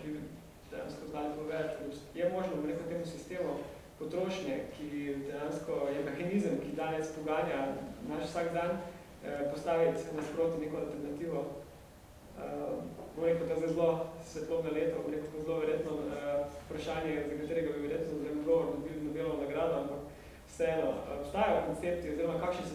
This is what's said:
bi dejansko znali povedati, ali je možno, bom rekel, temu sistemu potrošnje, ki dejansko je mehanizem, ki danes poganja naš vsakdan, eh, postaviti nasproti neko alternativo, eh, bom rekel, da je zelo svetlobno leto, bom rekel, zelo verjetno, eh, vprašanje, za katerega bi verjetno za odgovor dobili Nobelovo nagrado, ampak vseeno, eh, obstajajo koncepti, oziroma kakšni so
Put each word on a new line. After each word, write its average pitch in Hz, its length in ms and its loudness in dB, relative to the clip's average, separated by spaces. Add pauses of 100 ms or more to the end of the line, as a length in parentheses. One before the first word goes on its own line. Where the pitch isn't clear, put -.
bi 151 200 -6 (460)
dejansko 147 420 -8
znali 151 240 -2
povedati, 156 460 -2
ali 135 140 -6 (200)
je 170 160 0
možno, 180 280 2
bom 147 100 0
rekel, 165 220 0
temu 170 180 -2
sistemu 170 460 -2 (440)
potrošnje, 185 600 0 (140)
ki 151 180 -8 (380)
dejansko 147 460 -2 (180)
je 147 140 0
mehanizem, 175 560 2
ki - 160 -4
danes 160 320 0
poganja 151 520 2 (460)
naš 156 180 -2
vsakdan, 170 540 2
eh, 147 720 -4
postaviti 165 520 4 (120)
nasproti 156 460 2
neko 151 160 -2
alternativo, 151 640 -2 (1000)
eh, - 40 -8 (760)
bom 165 80 0
rekel, 165 220 6
da 160 80 2
je 160 140 2
zelo 165 380 6 (180)
svetlobno 160 460 0
leto, 156 320 2
bom 147 100 0
rekel, 151 320 -4
zelo 165 140 2
verjetno, 156 320 2
eh, 143 540 0 (220)
vprašanje, 156 600 0
za 147 120 -2
katerega 156 320 2
bi 147 140 -2
verjetno 151 320 0
za 147 200 -2
odgovor 160 280 6
dobili 147 400 -2
Nobelovo 156 360 0
nagrado, 151 320 2
ampak 139 260 -2 (480)
vseeno, 160 420 2
eh, 143 300 -2
obstajajo 190 460 4
koncepti, 165 440 0
oziroma 165 300 2
kakšni 180 260 0
so 160 80 -4